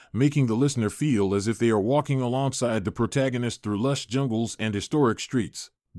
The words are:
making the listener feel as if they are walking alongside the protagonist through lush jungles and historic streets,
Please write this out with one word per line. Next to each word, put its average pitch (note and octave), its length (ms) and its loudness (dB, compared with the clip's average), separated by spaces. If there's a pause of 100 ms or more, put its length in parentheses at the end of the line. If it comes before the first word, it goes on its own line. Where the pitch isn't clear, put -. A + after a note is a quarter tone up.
(120)
making C#3 360 2
the A2 80 2
listener B2 340 0
feel G2+ 460 0
as G2+ 120 0
if A2+ 120 -2
they A#2 100 4
are A2 100 4
walking C#3 400 0
alongside B2 640 -2
the G#2 80 -2
protagonist A#2+ 720 -2
through G#2 180 -2
lush C#3 280 -2
jungles A#2 500 -2
and A2 160 -4
historic A2+ 460 2
streets, - 500 -4 (300)